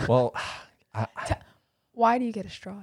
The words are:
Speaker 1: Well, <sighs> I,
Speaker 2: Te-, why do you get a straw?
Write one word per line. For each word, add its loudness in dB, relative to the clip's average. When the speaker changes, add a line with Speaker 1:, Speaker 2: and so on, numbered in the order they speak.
Speaker 1:
Well, 4
<sighs> -20
I, -2
Speaker 2:
Te-, 0
why 4
do 0
you -4
get -6
a -14
straw? -14